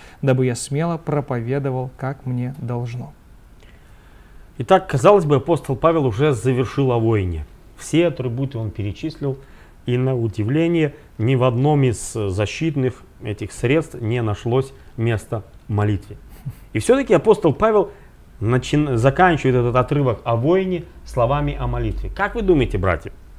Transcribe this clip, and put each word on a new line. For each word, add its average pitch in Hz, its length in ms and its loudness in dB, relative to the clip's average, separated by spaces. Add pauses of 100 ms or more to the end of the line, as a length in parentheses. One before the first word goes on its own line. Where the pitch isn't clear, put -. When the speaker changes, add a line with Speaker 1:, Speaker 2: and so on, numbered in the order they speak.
(220)
Speaker 1:
дабы 131 240 2
я 120 80 0
смело 160 440 -4
проповедовал, 135 1000 -4
как 131 300 -8
мне 123 320 -4
должно". 120 520 -8 (1500)
Speaker 2:
Итак, 185 280 2
казалось 170 380 4
бы, 143 120 4
апостол 139 380 0
Павел 160 300 2
уже 131 260 2
завершил 127 600 0
о 120 80 2
войне. 95 480 0 (280)
Все 165 300 0
атрибуты 131 540 -4
он 110 100 -4
перечислил, 131 720 -6 (460)
и 123 120 0
на 131 160 0
удивление 139 840 0 (220)
ни 123 180 2
в 123 100 2
одном 135 380 2
из 120 280 -2
защитных 117 920 -2 (200)
этих 107 300 -8
средств 151 480 0
не 117 200 -2
нашлось 120 520 -2 (240)
места 113 460 -2 (260)
молитве. 104 480 -2 (560)
И 113 60 -2
все-таки 247 340 2
апостол 165 400 4
Павел 214 380 2 (500)
начин-, 127 560 0
заканчивает 135 580 4
этот 120 220 2
отрывок 127 480 0
о 120 100 2
войне 175 480 0 (220)
словами 143 520 0
о 127 100 -4
молитве. 117 460 -4
Как 196 220 -4
вы 233 60 -4
думаете, 151 360 2
братья, 87 360 -2 (240)